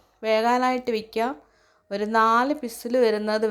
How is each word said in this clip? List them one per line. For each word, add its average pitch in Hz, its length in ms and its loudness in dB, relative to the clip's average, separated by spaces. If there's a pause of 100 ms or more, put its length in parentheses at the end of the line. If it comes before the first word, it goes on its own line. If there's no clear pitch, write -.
(260)
വേകാനായിട്ട് 247 680 0
വയ്ക്കാം. 220 360 -4 (640)
ഒരു 202 120 -4 (120)
നാല് 233 440 2
വിസിൽ 233 320 -8 (120)
വരുന്നത് 214 460 0